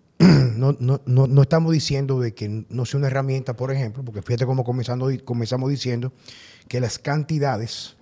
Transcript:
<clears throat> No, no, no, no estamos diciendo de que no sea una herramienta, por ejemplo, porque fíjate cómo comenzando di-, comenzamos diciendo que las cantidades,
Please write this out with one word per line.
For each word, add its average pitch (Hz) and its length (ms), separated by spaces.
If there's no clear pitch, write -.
<clears throat> 147 320
No, 131 280
no, 131 280
no, 131 200
no 139 160
estamos 165 300
diciendo 139 480
de 117 140
que 107 340
no 123 160
sea 139 140
una 143 80
herramienta, 131 500
por 127 160
ejemplo, 131 320
porque 107 160
fíjate 120 240
cómo 131 180
comenzando 123 460
di-, 131 120
comenzamos 123 500
diciendo 127 420
que 123 120
las 120 180
cantidades, 139 1040